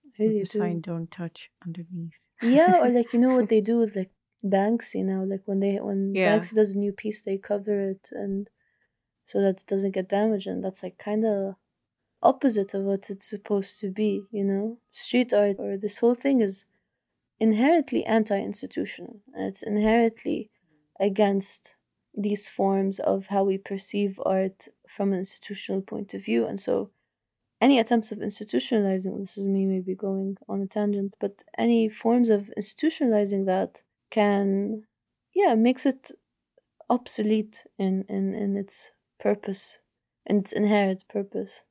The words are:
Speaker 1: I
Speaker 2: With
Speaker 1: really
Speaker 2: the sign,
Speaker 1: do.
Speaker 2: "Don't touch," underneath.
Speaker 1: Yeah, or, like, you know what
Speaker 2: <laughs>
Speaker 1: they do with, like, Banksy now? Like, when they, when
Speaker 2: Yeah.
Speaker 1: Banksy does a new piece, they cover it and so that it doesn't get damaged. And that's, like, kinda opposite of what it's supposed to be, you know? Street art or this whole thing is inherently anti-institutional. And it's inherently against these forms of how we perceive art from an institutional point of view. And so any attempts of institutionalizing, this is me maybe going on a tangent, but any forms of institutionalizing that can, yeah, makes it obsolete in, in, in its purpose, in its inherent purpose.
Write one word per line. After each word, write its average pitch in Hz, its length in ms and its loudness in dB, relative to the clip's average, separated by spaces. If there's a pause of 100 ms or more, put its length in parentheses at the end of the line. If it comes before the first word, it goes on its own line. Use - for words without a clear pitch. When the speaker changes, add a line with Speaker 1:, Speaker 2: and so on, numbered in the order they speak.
Speaker 1:
I 302 40 -20 (100)
Speaker 2:
With - 20 -18
Speaker 1:
really 214 220 2
Speaker 2:
the 185 40 -2
sign, 180 360 -2
Speaker 1:
do. 175 100 -8
Speaker 2:
"Don't 165 200 -6
touch," - 400 -12 (140)
underneath. 170 480 -10 (280)
Speaker 1:
Yeah, 320 400 6
or, 247 80 6
like, 240 240 2
you 233 60 4
know 254 160 6
what 220 140 4
Speaker 2:
<laughs> 226 40 4
Speaker 1:
they 214 80 6
do 233 180 2
with, 208 160 2
like, 185 160 -4 (320)
Banksy 196 600 0
now? 190 200 -2
Like, 196 220 -4
when 196 140 -2
they, 196 200 0
when 196 360 -2
Speaker 2:
Yeah. 190 220 4
Speaker 1:
Banksy 214 180 -4
does 208 180 4
a 196 60 -2
new 202 140 -2
piece, 208 280 -8
they 196 160 -4
cover 196 540 -4
it - 200 -12
and 196 380 -6 (760)
so 196 160 -2
that 196 200 2
it - 60 -20
doesn't 196 240 -2
get 190 180 -4
damaged. 202 380 0
And 185 160 -6
that's, 190 200 -8
like, 180 140 -12
kinda 208 600 -2 (680)
opposite 220 500 2
of 196 100 -4
what 196 260 -2
it's 196 200 -10
supposed 202 520 -4
to 202 100 -6
be, 202 400 -2
you 202 120 -4
know? 202 340 -2 (160)
Street 247 400 -2
art 202 260 2
or 202 180 -6
this 208 220 -6
whole 240 160 4
thing 262 260 2
is 196 240 -2 (720)
inherently 247 680 2
anti-institutional. 196 1120 -4 (140)
And 196 160 -6
it's 196 140 -12
inherently 220 840 0 (500)
against 196 760 0 (420)
these 202 300 -4
forms 196 520 0
of 196 280 0
how 196 160 2
we 190 140 0
perceive 196 680 -4
art 190 440 -2 (180)
from 196 260 -2
an 185 60 -2
institutional 190 640 -8
point 202 320 -10
of 196 100 -10
view. 226 240 0
And 196 140 -8
so - 300 -2 (680)
any 269 180 6
attempts 220 320 0
of 208 80 -10
institutionalizing, 202 1000 -2
this 196 180 -10
is 196 80 -6
me 196 200 0
maybe 185 300 -2
going 190 420 -4 (100)
on 196 140 -4
a 190 60 -6
tangent, 202 520 -2
but 202 240 -6 (140)
any 226 320 2
forms 233 400 2
of 202 280 2
institutionalizing 208 880 0
that 185 360 -2 (280)
can, 202 720 0 (500)
yeah, 359 220 4
makes 240 300 2
it 269 260 -2 (800)
obsolete 214 760 -2 (120)
in, 190 300 0
in, 196 260 -2
in 202 220 -2
its - 360 -10 (280)
purpose, 202 600 -4 (460)
in 208 140 2
its 196 120 -4
inherent 202 580 2
purpose. 196 600 -8